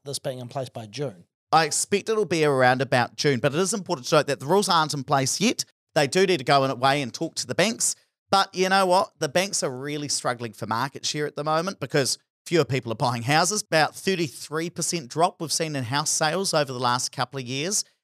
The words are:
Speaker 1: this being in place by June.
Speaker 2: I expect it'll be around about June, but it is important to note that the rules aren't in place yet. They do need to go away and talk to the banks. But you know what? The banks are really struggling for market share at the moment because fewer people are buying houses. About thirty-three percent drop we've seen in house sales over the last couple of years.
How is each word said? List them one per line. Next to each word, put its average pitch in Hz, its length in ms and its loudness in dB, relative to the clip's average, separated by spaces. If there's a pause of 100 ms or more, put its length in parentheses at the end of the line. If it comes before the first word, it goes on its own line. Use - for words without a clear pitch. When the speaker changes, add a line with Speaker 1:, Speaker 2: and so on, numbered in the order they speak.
Speaker 1:
this 139 120 -6
being 131 200 -8
in 120 100 -12
place 131 220 -6
by 117 160 -12
June. 107 380 -8 (280)
Speaker 2:
I 160 140 6
expect 190 420 -2
it'll 214 160 0
be 160 220 0
around 131 340 4
about 123 360 0
June, 139 240 0
but 139 120 0
it 160 80 -2
is 190 140 -2
important 170 340 -6
to 170 60 2
note 147 140 4
that 139 120 -2
the 135 60 -10
rules 185 240 2
aren't 156 240 2
in 139 100 -6
place 135 340 0
yet. - 280 0 (280)
They 151 120 4
do 185 200 2
need 180 120 2
to 131 60 -8
go 139 200 4
away 135 380 2
and 117 100 -8
talk - 240 -6
to - 100 -6
the 123 80 -4
banks. 220 400 0 (360)
But 196 240 2
you 185 160 0
know 190 160 4
what? 180 320 4
The 156 100 -2
banks 175 340 -2
are 156 80 -2
really 147 380 -6
struggling 120 460 -4
for 110 120 -12
market 117 380 -4
share 147 220 -4
at - 100 -10
the 147 80 -4
moment 160 340 -2
because 139 380 0 (300)
fewer 160 180 4
people 120 260 -2
are 110 60 -4
buying 120 260 -2
houses. 170 380 2
About 156 340 0
thirty-three 165 760 -4
percent 165 380 -6
drop 170 340 0
we've 147 100 -6
seen 156 240 -2
in 131 80 -2
house 139 260 -2
sales 170 440 0
over 143 180 0
the 123 80 -8
last 123 320 0
couple 139 260 -6
of 131 60 -6
years. 143 400 -4 (200)